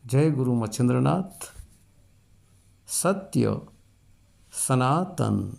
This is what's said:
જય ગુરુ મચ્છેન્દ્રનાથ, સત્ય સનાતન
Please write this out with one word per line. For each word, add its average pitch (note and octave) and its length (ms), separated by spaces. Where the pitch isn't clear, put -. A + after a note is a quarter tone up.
જય C#3+ 240
ગુરુ B2+ 240
મચ્છેન્દ્રનાથ, B2+ 880
સત્ય C#3+ 720
સનાતન B2+ 1080